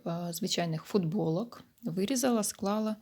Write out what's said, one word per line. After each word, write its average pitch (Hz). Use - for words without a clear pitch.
е, 175
звичайних 170
футболок. 170
Вирізала, 233
склала, 214